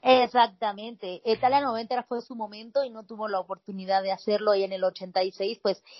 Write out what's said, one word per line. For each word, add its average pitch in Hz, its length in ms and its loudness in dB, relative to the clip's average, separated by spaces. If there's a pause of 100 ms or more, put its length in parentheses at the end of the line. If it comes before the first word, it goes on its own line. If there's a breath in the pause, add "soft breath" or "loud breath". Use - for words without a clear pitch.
Exactamente, 220 1200 2
Italia 254 360 2
noventa 233 340 -4
era, 247 80 -2
fue 240 200 -6
su 254 120 -16
momento 220 500 -6
y 254 60 -8
no 220 140 -16
tuvo 214 240 -8
la 202 100 -2
oportunidad 190 640 -2
de 190 80 -4
hacerlo 208 460 2
y 196 80 2
en 190 80 -4
el 185 100 -4
ochenta 185 400 -2
y 190 80 0
seis 196 320 -6
pues 196 200 -2 (180 soft breath)